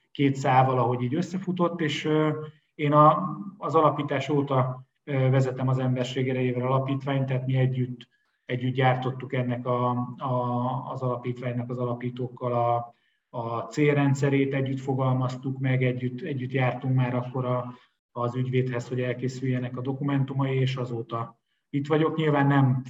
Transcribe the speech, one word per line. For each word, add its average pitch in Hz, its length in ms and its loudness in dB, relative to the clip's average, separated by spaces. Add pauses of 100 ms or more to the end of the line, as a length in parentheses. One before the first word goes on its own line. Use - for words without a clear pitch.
(100)
két 139 240 2
szával, 131 440 4
ahogy 120 240 2
így 123 120 -2
összefutott, 175 680 -2
és, 151 240 -2
ö, 156 260 2 (440)
én 147 180 2
a, 151 360 8 (300)
az 156 160 -4
alapítás 147 540 2
óta, 139 560 0 (200)
ö, 131 260 2
vezetem 131 380 2
az 131 100 2
Emberség 131 500 0
Erejével 127 380 0
Alapítványt, 135 600 0
tehát 131 200 -2
mi 131 100 0
együtt, 127 540 0 (340)
együtt 127 300 -4
gyártottuk 131 580 0
ennek 123 340 -2
a, 123 240 0 (260)
a, 131 180 -4 (580)
az 131 100 -8
alapítványnak 123 680 -4
az 123 80 -6
alapítókkal 123 760 -6
a, 120 420 0 (440)
a 117 220 -6
célrendszerét, 139 960 2
együtt 135 260 -2
fogalmaztuk 131 800 -2
meg, 131 240 0
együtt, 123 380 -2
együtt 131 320 -6
jártunk 131 420 0
már 127 200 2
akkor 123 300 -4
a, 123 300 -4 (360)
az 120 240 -4
ügyvédhez, 127 540 -2
hogy 127 120 -2
elkészüljenek 127 760 -4
a 123 40 -6
dokumentumai, 135 760 -2
és 131 200 0
azóta 117 640 -6 (320)
itt 143 160 -2
vagyok. 156 300 2
Nyilván 147 300 4
nem 139 440 4